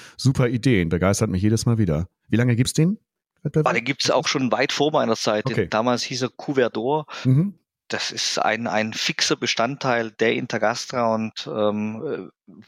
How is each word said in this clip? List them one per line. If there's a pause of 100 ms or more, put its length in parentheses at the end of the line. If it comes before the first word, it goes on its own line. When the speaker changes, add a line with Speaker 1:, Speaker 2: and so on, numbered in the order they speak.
(160)
Speaker 1:
super
Ideen.
Begeistert
mich
jedes
Mal
wieder. (200)
Wie
lange
gibt's
den (440)
Wettbewerb?
Speaker 2:
Ah,
den
gibt's
auch
schon
weit
vor
meiner
Zeit.
Speaker 1:
Okay.
Speaker 2:
Damals
hieß
er
Couvert
d'Or. (180)
Speaker 1:
Mhm. (300)
Speaker 2:
Das
ist
ein,
ein
fixer
Bestandteil
der
Intergastra
und,
ähm,
äh, (160)